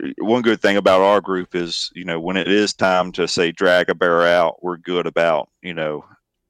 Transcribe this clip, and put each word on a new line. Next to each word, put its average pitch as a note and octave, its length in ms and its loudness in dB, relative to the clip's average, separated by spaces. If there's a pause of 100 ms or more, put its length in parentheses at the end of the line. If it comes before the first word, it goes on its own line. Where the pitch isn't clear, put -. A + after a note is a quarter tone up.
(200)
one A2+ 220 0
good A2 200 0
thing G2+ 160 2
about F#2+ 240 4
our G2 200 4
group F#2 320 -6
is, E2+ 400 -6
you F2 120 -14
know, E2+ 140 -6
when F#2 180 -4
it F2 100 -2
is G2+ 260 0
time F#2 380 0
to, F2 160 -2
say, E2+ 240 -2
drag F2+ 380 2
a F2+ 60 -2
bear E2+ 300 2
out, F2 380 0
we're F2 140 -8
good F2 280 -4
about, E2 440 0 (120)
you F2 120 -12
know, D#2 320 -8 (440)